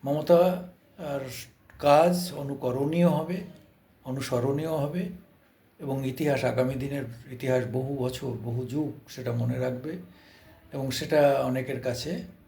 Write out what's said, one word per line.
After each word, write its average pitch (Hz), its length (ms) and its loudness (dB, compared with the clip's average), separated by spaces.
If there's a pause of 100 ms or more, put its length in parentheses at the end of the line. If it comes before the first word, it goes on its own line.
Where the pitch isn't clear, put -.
মমতা 170 640 4 (280)
আর 143 220 -6 (600)
কাজ 160 540 6
অনুকরণীয় 143 760 2
হবে, 160 280 0 (640)
অনুসরণীয় 135 680 -2
হবে 156 380 -2 (720)
এবং 135 280 -4
ইতিহাস, 135 380 0
আগামী 127 280 2
দিনের 139 300 -4 (280)
ইতিহাস 127 400 0
বহু 131 240 -2
বছর, 127 360 -4
বহু 117 340 -6
যুগ 143 280 -4 (160)
সেটা 120 220 -6
মনে 120 280 0
রাখবে 127 380 -4 (760)
এবং 135 180 -4
সেটা 147 420 4 (100)
অনেকের 127 380 -2
কাছে 131 420 -4 (240)